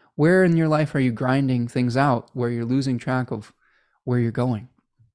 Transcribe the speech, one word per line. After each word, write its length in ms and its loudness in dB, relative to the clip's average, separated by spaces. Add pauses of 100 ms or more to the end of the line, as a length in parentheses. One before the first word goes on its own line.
(160)
where 280 4
in 140 4
your 120 2
life 260 0
are 40 0
you 120 2
grinding 560 0
things 280 -2
out 380 0
where 160 -4
you're 160 -4
losing 320 -2
track 340 -4
of 220 -10 (520)
where 140 0
you're 120 0
going? 380 -4 (460)